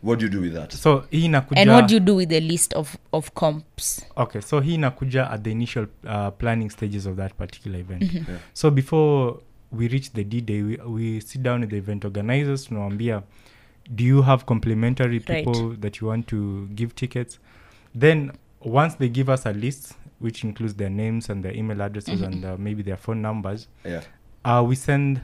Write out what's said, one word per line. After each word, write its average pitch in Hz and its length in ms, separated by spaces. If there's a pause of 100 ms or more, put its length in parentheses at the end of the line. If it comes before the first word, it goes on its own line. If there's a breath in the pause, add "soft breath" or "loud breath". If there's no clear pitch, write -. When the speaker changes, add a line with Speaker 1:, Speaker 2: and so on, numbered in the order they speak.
Speaker 1:
What 113 160
do 113 60
you 101 60
do 98 100
with 87 120
that? 80 200
Speaker 2:
So, 139 360
hii 165 160
inakuja 143 360
Speaker 3:
And 208 100
what 226 180
do 214 40
you 226 60
do 196 160
with 185 140
the 160 100
list 160 360
of, 151 200 (160)
of 160 200
comps? - 760 (100)
Speaker 2:
Okay, 120 260
so 147 180
hii 151 140
inakuja 131 580
at 110 120
the 110 80
initial, 113 360 (160)
uh, 104 240 (100)
planning 113 320
stages 101 360
of 95 120
that 95 160
particular 92 460
event. 90 240
Speaker 3:
Mhm. 175 120
Speaker 1:
Yeah. 147 240 (140)
Speaker 2:
So 156 180
before 139 600 (380)
we 117 160
reach 135 240
the 107 120
D-Day, 107 380
we, 110 160 (100)
we 113 340
sit 135 200
down 123 200
with 110 80
the 104 80
event 101 280
organizers, 131 600
tunawaambia, 104 560 (680 soft breath)
"Do 117 140
you 135 180
have 131 240
complimentary 117 760
Speaker 3:
Right. - 260
Speaker 2:
people 117 360
that 104 200
you 110 80
want 113 180
to 101 480
give 117 180
tickets?" - 460 (600 soft breath)
Then 147 320 (300)
once 147 380
they 131 100
give 131 240
us 131 120
a 107 80
list, 120 400 (280)
which 113 220
includes 110 320
their 98 160
names 110 380
and 98 140
their 95 140
email 107 240
addresses 101 400
Speaker 3:
Mm-hmm. 95 120 (120)
Speaker 2:
and, - 0
uh, 92 140
maybe 104 240
their 95 140
phone 113 240
numbers, 107 460 (180)
Speaker 1:
Yeah. 85 160 (440 soft breath)
Speaker 2:
uh, 120 240
we 127 60
send 139 480